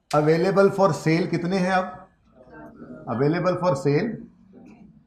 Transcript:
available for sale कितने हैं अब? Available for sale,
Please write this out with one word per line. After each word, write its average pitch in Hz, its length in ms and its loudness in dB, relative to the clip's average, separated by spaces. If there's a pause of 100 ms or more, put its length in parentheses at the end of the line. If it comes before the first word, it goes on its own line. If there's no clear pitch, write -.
(160)
available 175 540 4
for 196 200 2
sale 160 380 0
कितने 175 300 -2
हैं 180 140 0
अब? 190 360 -4 (1080)
Available 165 420 0
for 175 160 -2
sale, 151 380 0 (960)